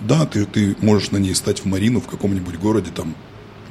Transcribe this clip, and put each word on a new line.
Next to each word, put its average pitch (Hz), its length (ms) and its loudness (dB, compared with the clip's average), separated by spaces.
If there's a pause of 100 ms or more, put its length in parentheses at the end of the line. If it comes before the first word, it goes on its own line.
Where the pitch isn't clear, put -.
да, 139 240 2
ты, 104 200 -2
ты 101 360 2
можешь 107 300 4
на 104 60 -2
ней 95 160 0
стать - 280 -2
в - 40 -8
марину 98 360 2
в - 60 -12
каком-нибудь 87 520 -2
городе, 101 340 0
там, 80 220 -8 (560)